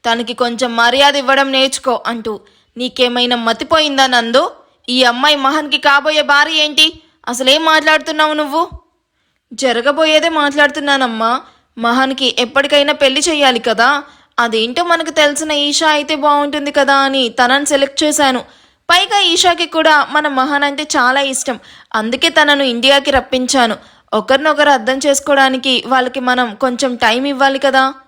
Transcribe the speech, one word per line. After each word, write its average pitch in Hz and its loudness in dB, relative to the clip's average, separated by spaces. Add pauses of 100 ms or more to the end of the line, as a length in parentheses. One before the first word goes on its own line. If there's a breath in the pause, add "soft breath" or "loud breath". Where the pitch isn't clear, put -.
(120)
తనకి 233 -4
కొంచెం 240 -2
మర్యాద 269 4
ఇవ్వడం 269 2
నేర్చుకో" 262 -2
అంటూ, 220 -8 (360 soft breath)
"నీకేమైనా 247 -2
మతిపోయిందా 269 0
నందు? 254 0 (380 soft breath)
ఈ 254 0
అమ్మాయి 254 2
మహాన్కి 294 -2
కాబోయే 294 2
భార్య 302 2
ఏంటి? 311 0 (260 soft breath)
అసలేం 262 0
మాట్లాడుతున్నావు 311 0
నువ్వు?" 302 -2 (840)
జరగబోయేదే 285 0
మాట్లాడుతున్నానమ్మా. 285 0 (380 soft breath)
మహాన్కి 254 0
ఎప్పటికైనా 277 0
పెళ్లి 269 -2
చేయాలి 285 2
కదా, 247 0 (360 loud breath)
అదేంటో 233 -2
మనకు 330 0
తెలిసిన 302 0
ఈషా 294 0
అయితే 302 0
బాగుంటుంది 294 0
కదా 277 2
అని 269 0
తనని 254 0
సెలెక్ట్ 277 -2
చేశాను. 285 0 (500 soft breath)
పైగా 392 2
ఈషాకి 349 0
కూడా 311 2
మన 294 -2
మహాన్ 285 -2
అంటే 285 -4
చాలా 269 0
ఇష్టం, 269 -4 (360 loud breath)
అందుకే 240 -2
తనను 294 2
ఇండియాకి 269 0
రప్పించాను. 254 0 (380 soft breath)
ఒకరినొకరు 294 2
అర్థం 262 0
చేసుకోవడానికి 269 0
వాళ్ళకి 254 -2
మనం 247 -2
కొంచెం 247 -2
టైమ్ 240 0
ఇవ్వాలి 269 0
కదా. 269 0 (140)